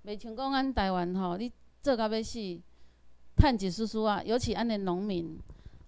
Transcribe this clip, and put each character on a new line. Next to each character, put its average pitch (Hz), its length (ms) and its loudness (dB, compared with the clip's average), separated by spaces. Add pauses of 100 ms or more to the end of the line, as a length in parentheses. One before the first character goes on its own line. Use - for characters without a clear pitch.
袂 208 160 -8
像 220 140 -10
讲 269 160 -2
咱 269 220 2
台 196 180 2
湾 180 240 0
吼， 185 220 -2
你 233 120 -6 (320)
做 269 140 2
到 220 140 0
要 220 140 -2
死， 226 160 -8 (1000)
趁 277 240 10
一 190 80 0
丝 214 180 -2
丝 220 180 -2
啊， 208 180 2
尤 220 140 2
其 240 160 -2
咱 226 140 0
的 226 120 0
农 185 220 -2
民， 170 380 -4 (480)